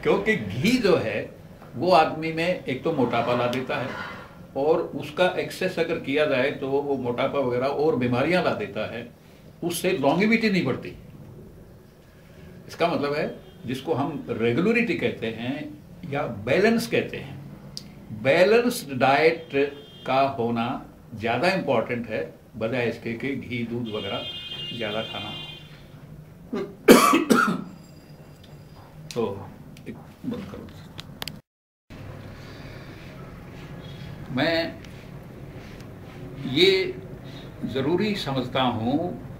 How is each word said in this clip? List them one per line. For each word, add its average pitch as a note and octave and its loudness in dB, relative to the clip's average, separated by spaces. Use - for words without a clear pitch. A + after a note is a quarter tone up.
क्योंकि G3+ 4
घी C3 2
जो F#3+ 6
है A2 -2
वो E3+ 4
आदमी D#3+ 6
में E3+ 0
एक C3 -4
तो D#3+ 2
मोटापा A#2+ 2
ला B2 2
देता C3 -2
है, B2+ -4
और D#3 4
उसका - 0
excess E3+ -2
अगर E3 0
किया D3 2
जाए C3 2
तो C3+ -4
वो C#3 2
मोटापा B2 0
वगैरह B2 2
और D3 2
बीमारियां C3 2
ला B2 2
देता G#2 -4
है, A#2 -10
उससे F3 0
longevity G#3 4
नहीं F3 4
बढ़ती। - -4
इसका - 0
मतलब C#3+ 0
है F#3 -2
जिसको C3+ -2
हम C#3+ -2
regularity D#3 2
कहते A#2+ -2
हैं A#2+ -6
या C#3 -2
बैलेंस D3+ 2
कहते - -2
हैं, - -10
balanced F3+ 6
diet D3+ 4
का C3 4
होना A#2+ 0
ज़्यादा A#2 0
important A#2+ 0
है A2 -4
बजाय A#2 0
इसके A#2 -6
कि C3 -4
घी A#2+ -4
दूध A2+ -4
वगैरह G#2+ -4
ज़्यादा G#2+ -4
खाना। G2+ -8
<coughs> - -16
तो G2 -2
एक - -10
बंद - -4
करो। - -12
मैं E3 0
ये F#3+ 4
ज़रूरी F3+ 2
समझता C3+ -2
हूँ B2+ 0